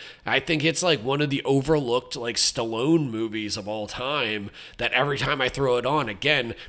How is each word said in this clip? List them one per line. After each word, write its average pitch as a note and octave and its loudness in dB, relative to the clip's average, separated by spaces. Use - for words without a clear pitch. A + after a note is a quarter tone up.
I B2 0
think D3+ 0
it's, D#3+ 2
like, D#3+ 2
one C3+ 0
of D3 2
the C#3 -2
overlooked, C3+ 2
like, A#2+ -4
Stallone B2+ 2
movies A2 -4
of G2+ -8
all G#2+ -6
time A#2+ -4
that A#2 -2
every C#3 2
time C#3 0
I B2+ 2
throw B2+ 2
it A#2+ -2
on, C#3 2
again, C3 0